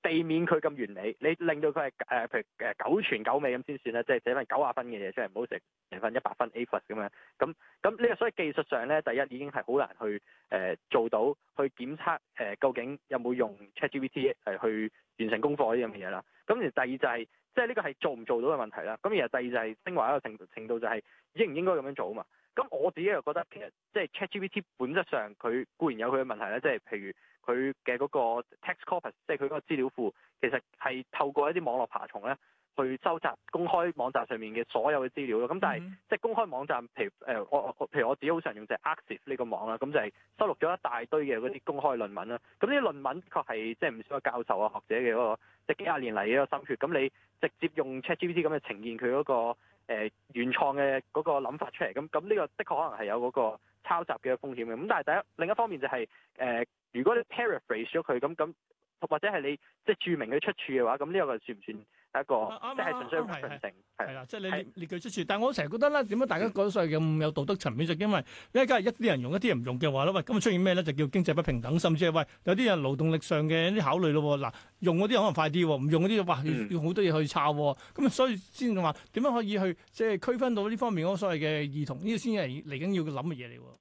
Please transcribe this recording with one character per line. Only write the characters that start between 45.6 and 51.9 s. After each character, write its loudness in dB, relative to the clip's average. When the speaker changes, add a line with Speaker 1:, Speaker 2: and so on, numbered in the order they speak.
Speaker 1:
即 0
係 -2
幾 -10
廿 0
年 -4
嚟 0
嘅 0
一 2
個 -2
心 -10
血。 -2
咁 0
你 2
直 0
接 0
用 -2
Chat -2
G -2
P -2
T 2
咁 0
去 -10
呈 -10
現 -6
佢 0
嗰 0
個， 0
誒， -2
原 0
創 2
嘅 2
嗰 -2
個 2
諗 -6
法 -6
出 -4
嚟， -4